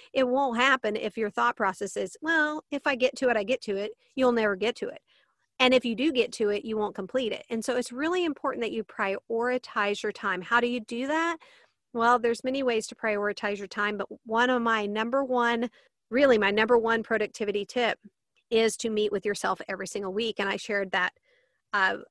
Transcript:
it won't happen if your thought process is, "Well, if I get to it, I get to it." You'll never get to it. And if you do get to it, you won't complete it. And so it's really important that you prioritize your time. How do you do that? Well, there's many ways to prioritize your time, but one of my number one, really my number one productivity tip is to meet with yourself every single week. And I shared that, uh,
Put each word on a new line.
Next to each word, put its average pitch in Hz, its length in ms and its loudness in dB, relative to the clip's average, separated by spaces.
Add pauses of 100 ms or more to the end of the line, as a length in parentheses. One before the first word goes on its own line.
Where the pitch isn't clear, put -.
(120)
it 262 140 2
won't 254 320 0
happen 247 380 4
if 214 200 -6
your 214 140 -2
thought 240 260 0
process 196 400 -2
is, 202 240 -6
"Well, 311 520 0
if 285 120 -4
I 277 120 0
get 247 220 2
to 269 100 4
it, 240 80 4
I 208 80 0
get 247 180 0
to 202 140 -4
it." 208 160 -4 (240)
You'll 254 160 4
never 220 240 2
get 208 200 -2
to - 120 -6
it. - 120 -14 (600)
And 254 120 6
if 254 120 6
you 233 100 -2
do 262 160 2
get 240 220 2
to 214 160 0
it, 208 160 -2
you 220 120 -6
won't 208 200 -2
complete 214 360 -4
it. - 160 -10
And 226 160 -4
so 247 120 -2
it's 247 160 -4
really 330 320 0
important 269 380 -4
that 220 100 -4
you 226 100 -4
prioritize 220 1200 -2
your 214 80 -2
time. 190 320 -4
How 233 160 2
do 240 80 2
you 240 140 -2
do 240 260 -6
that? 330 300 -2 (560)
Well, 240 260 4
there's 233 240 -2
many 262 220 -2
ways 226 240 0
to - 80 -16
prioritize 208 600 -2
your 196 100 -10
time, 208 280 -2
but 196 120 -6 (180)
one 233 240 2
of 254 100 2
my 226 240 0
number 220 380 -2
one, 240 480 0 (400)
really 254 280 6
my 202 120 2
number 220 260 4
one 226 280 2
productivity 208 600 -2
tip 226 360 -2 (500)
is 226 280 2
to 226 120 -4
meet 214 220 0
with 196 120 -2
yourself 196 440 -2
every 190 180 -8
single 196 260 -6
week. 214 280 -4
And 196 80 -2
I 196 80 -2
shared 202 340 -4
that, 180 220 0 (600)
uh, 196 260 2 (120)